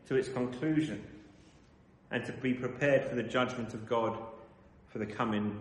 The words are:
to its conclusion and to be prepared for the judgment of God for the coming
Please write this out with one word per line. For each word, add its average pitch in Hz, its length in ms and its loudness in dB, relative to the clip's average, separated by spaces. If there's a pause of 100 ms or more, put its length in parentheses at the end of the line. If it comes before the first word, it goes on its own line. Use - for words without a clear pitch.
to 135 100 2
its - 120 2
conclusion 147 760 0 (1080)
and 113 140 -2
to - 80 -6
be 127 220 0
prepared 131 540 2
for 123 80 -4
the 117 60 0
judgment 120 520 0
of 110 140 -8
God 113 280 2 (720)
for - 120 -10
the 104 80 -2
coming 104 540 -2